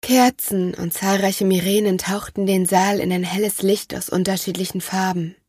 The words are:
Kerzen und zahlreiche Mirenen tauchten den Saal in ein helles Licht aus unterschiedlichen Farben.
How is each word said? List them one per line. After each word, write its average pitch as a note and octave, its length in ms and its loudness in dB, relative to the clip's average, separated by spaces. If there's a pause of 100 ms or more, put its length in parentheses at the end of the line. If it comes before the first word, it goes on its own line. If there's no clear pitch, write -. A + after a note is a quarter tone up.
Kerzen B3 720 2
und E3+ 180 -6
zahlreiche G3 520 0
Mirenen F#3+ 540 2
tauchten G3+ 480 -4
den F#3+ 200 2
Saal G3 320 2
in F3+ 140 -2
ein F3+ 100 0
helles F#3+ 400 -2
Licht G3 320 0
aus F#3 140 -8
unterschiedlichen F#3 720 -2
Farben. F#3 560 -2 (120)